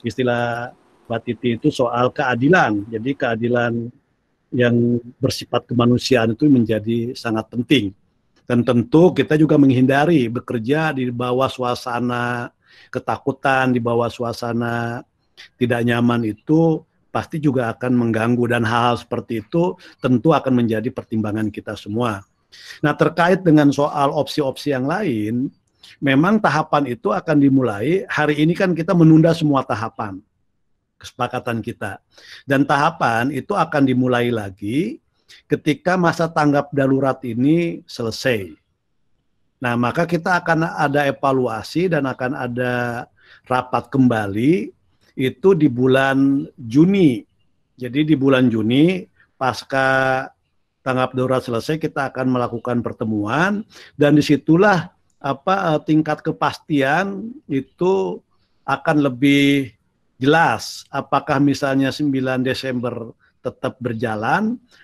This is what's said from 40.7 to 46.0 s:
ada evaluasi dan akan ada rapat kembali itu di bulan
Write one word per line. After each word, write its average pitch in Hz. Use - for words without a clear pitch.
ada 147
evaluasi 135
dan 139
akan 127
ada 123
rapat 123
kembali 123
itu 135
di 151
bulan 135